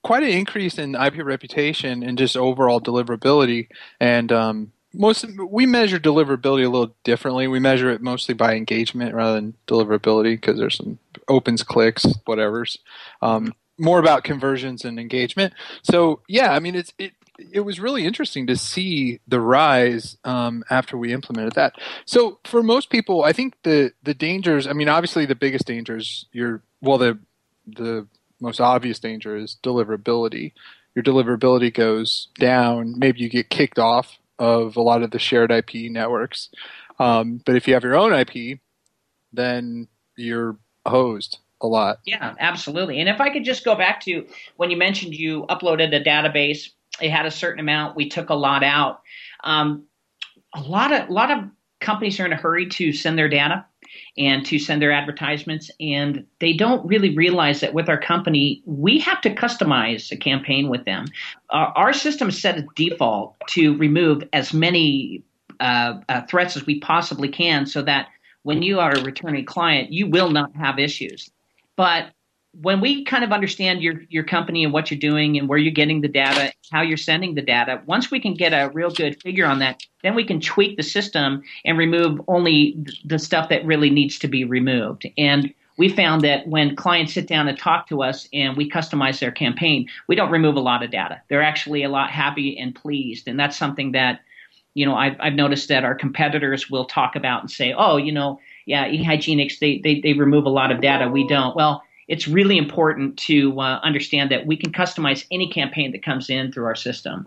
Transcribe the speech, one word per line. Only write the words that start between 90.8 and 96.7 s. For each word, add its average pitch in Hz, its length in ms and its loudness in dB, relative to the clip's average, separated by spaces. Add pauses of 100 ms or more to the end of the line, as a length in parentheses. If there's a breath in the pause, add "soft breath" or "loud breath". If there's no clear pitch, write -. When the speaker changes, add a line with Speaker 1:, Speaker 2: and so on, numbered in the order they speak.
Speaker 2:
of 117 80 -8
data. 92 380 -6
They're 143 120 2
actually 151 420 -2
a 139 60 -4
lot 139 220 -2
happy 143 480 -4
and 127 160 -8
pleased. 131 540 -8
And 127 100 -4
that's 143 160 -2
something 139 380 -4
that, 127 260 0 (540 soft breath)
you 143 120 0
know, 135 100 2
I've, 135 260 0
I've 147 140 -2
noticed 143 340 0
that 131 160 2
our 127 100 0
competitors 143 760 -2
will 131 140 -2